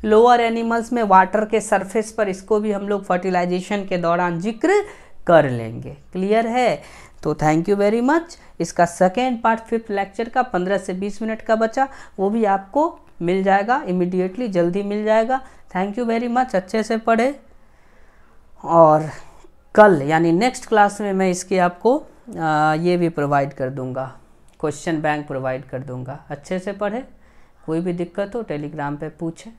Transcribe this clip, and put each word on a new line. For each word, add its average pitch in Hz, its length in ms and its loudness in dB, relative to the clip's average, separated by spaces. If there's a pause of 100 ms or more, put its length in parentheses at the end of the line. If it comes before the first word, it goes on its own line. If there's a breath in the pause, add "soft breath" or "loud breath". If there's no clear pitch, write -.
लोअर 233 360 6
एनिमल्स 226 520 -2
में 240 100 0
वाटर 190 420 4
के 214 160 0
सरफेस 214 520 -2
पर 208 160 -2
इसको 190 320 -2
भी 214 120 -2
हम 202 160 -4
लोग 202 160 -2
फर्टिलाइजेशन 180 800 -2
के 190 140 -4
दौरान 175 420 0
जिक्र 320 440 0 (420 loud breath)
कर 151 240 6
लेंगे। 120 460 -8 (160)
क्लियर 208 340 0
है? 226 360 0 (400 loud breath)
तो 151 120 -2
thank 156 340 0
you 202 80 2
very 214 320 2
much। 330 280 0 (240 soft breath)
इसका 170 240 2
सेकेंड 226 580 0
पार्ट 226 180 2
फिफ्थ 226 300 -6
लेक्चर 196 380 -4
का 254 140 0
पन्द्रह 190 360 -2
से 190 140 -6
बीस 202 300 -6
मिनट 220 200 -6
का 226 120 2
बचा, 226 340 0 (300 loud breath)
वो 196 120 0
भी 226 140 0
आपको 202 540 0 (240)
मिल 185 200 0
जाएगा 202 420 2
immediately, 185 640 -2
जल्दी 175 340 0
मिल 208 220 -4
जाएगा। 226 360 2 (360 loud breath)
Thank 202 220 -4
you 233 120 -2
very 233 260 -2
much। 254 180 0
अच्छे 190 280 -2
से 226 140 -2
पढ़े 226 440 0 (1200 soft breath)
और 156 460 6 (640 loud breath)
कल 202 280 8
यानी 160 300 2
नेक्स्ट 226 340 0
क्लास 202 340 2
में 208 120 -4
मैं 190 180 2
इसकी 185 280 -2
आपको, 220 440 0 (360)
आ, 156 360 2
ये 175 220 0
भी 175 120 0
प्रोवाइड 143 440 0
कर 131 180 -6
दूंगा, 131 460 -8 (440)
क्वेश्चन 151 400 -4
बैंक 151 260 -2
प्रोवाइड 131 380 -6
कर 131 140 -12
दूंगा। 127 520 -12
अच्छे 185 280 -8
से 202 140 -8
पढ़े, 208 320 -6 (640 soft breath)
कोई 160 140 -2
भी 180 120 -4
दिक्कत 175 420 -8
हो 233 80 -6
Telegram 147 540 -8
पे 156 120 -10
पूछें। 165 500 -12